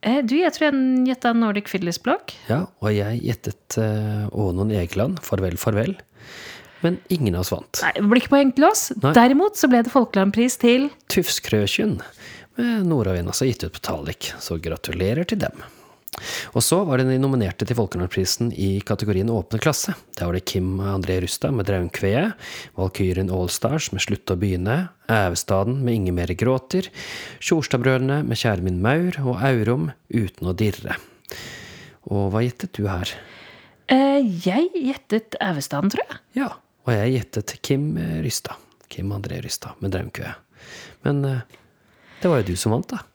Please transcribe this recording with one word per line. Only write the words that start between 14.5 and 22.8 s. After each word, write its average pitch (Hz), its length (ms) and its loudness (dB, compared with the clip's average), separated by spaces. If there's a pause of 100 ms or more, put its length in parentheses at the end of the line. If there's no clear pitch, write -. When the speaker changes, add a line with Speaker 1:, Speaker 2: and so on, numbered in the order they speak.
Speaker 2:
gratulerer 87 640 -2
til 208 160 -2
dem. - 240 -6 (880)
Og 120 120 0
så 170 220 2
var 135 160 2
det 131 80 2
de 131 100 2
nominerte 127 480 0
til 117 140 -2
Folkelandprisen 95 760 -2
i 98 300 -2
kategorien 104 480 0
Åpne 110 280 -2
klasse. - 360 -2 (160)
Der - 160 -6
var 87 80 -2
det 92 100 -4
Kim 95 320 -2
André 95 440 -2
Rustad 127 340 -2
med 104 100 -2
Draumkveie, 98 680 0 (400)
Valkyrien 92 600 0